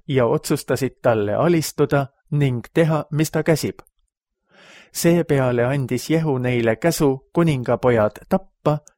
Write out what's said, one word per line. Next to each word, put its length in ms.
ja 180
otsustasid 760
talle 320
alistuda 720
ning 340
teha, 360
mis 200
ta 120
käsib. 420
Seepeale 720
andis 460
Jehu 280
neile 380
käsu 560
kuningapojad 960
tappa 500